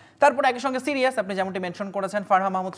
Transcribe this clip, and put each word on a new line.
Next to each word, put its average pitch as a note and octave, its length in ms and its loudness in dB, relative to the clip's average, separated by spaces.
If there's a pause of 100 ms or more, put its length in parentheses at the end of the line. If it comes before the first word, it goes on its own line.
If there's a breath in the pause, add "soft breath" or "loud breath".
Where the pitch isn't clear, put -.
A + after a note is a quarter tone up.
(200 loud breath)
তারপর C#4 260 6
একই B3+ 140 2
সঙ্গে C4 200 -2
সিরিয়াস, C4 380 0
আপনি G3 180 -2
যেমনটি F#3+ 240 -4
মেনশন F#3 320 -6
করেছেন, G3 320 -4
ফারহা F#3+ 260 4
মাহমুদ F#3 280 -4